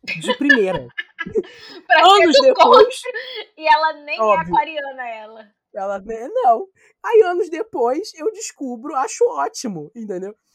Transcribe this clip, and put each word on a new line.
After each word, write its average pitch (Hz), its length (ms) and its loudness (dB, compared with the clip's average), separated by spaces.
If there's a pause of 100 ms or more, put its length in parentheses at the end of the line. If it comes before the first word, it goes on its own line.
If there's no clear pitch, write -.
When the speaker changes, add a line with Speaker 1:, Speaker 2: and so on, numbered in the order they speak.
Speaker 1:
de - 320 -6
primeira. 190 500 0 (300)
Speaker 2:
<laughs> - 680 -10
Pra 320 160 4
ser 392 200 6
Speaker 1:
Anos 294 140 4
Speaker 2:
do 277 60 4
Speaker 1:
depois. 262 120 4
Speaker 2:
contra. 494 560 4 (460)
E 311 100 -6
ela 311 260 2 (100)
nem 294 140 -10
é 220 40 -4
Speaker 1:
Óbvio. 180 340 0
Speaker 2:
aquariana, 285 540 -4
ela. 220 420 -18 (240)
Speaker 1:
Ela 196 240 -6
nem, 226 300 -12
não. 392 380 0 (360)
Aí, 440 200 6
anos 359 260 -2
depois, 311 680 -4
eu 339 160 -6
descubro, 285 640 -10
acho 427 320 -2
ótimo, 202 680 -8
entendeu? 202 400 -10 (200)